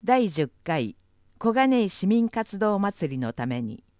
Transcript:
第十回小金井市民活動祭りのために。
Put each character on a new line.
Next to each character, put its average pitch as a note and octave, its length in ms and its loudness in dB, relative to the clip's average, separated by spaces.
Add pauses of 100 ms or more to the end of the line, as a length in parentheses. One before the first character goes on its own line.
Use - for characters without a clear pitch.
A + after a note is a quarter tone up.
第 A#3+ 220 4
十 D3+ 200 -2 (140)
回 C3+ 320 -2 (420)
小 A3+ 160 0
金 C4 300 4
井 G3+ 60 2
市 - 180 -4
民 A3+ 220 2
活 A3 320 -6
動 G#3+ 180 2
祭 F3 380 -2
り - 20 -4
の A#2 140 -4
た A#2+ 140 -6
め B2 140 -4
に。 A2+ 220 -8 (160)